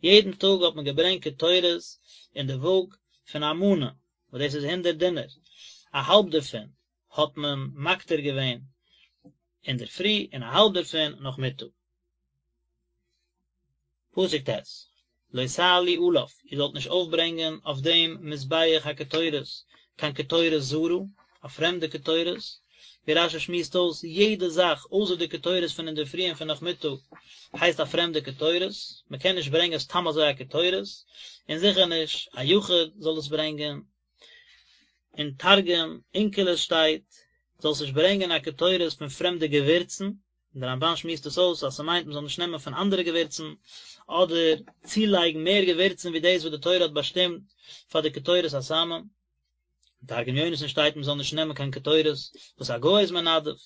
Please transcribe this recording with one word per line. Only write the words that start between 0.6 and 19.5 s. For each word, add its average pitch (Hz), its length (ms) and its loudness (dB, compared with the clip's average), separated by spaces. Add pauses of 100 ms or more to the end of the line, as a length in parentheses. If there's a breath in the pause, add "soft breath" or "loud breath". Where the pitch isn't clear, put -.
האט 165 120 2
מען 151 100 -8
געברענגט, 160 440 0
קטורת 170 540 2 (520 loud breath)
אין 143 120 -6
דער 131 120 -4
וואג 185 360 0 (380)
פון 151 100 -4
א 151 100 0
מנה, 175 380 2 (420)
וואו 127 100 -6
דאס 143 120 -2
איז 147 100 -4
הונדערט 175 320 -2
דינער. 175 280 0 (680 loud breath)
א 143 60 -4
האלב 175 320 6
דערפון 139 360 -2 (460)
האט 147 240 0
מען 139 380 -4
מקטיר 165 460 -2
געווען 135 380 -2 (1080 soft breath)
אין 131 100 -4
דער 113 120 -8
פרי, 202 440 -2
אין 131 100 -10
א 117 40 -10
האלב 190 280 6
דערפון 156 480 -2
נאך 135 160 -8
מיטאג. 131 300 -6 (2500)
פסוק 175 280 0
טית. - 520 -8 (380)
לא 127 100 -2
ישא 180 420 4
לי 180 120 2
עולב, 170 320 2 (220)
איר 139 100 -4
זאלט 135 140 -2
נישט 143 160 -8
אויפברענגען 165 720 -2
אויף 147 140 -6
דעם 165 420 2
מזבח 156 640 0
הקטורת, 151 600 -4 (520 soft breath)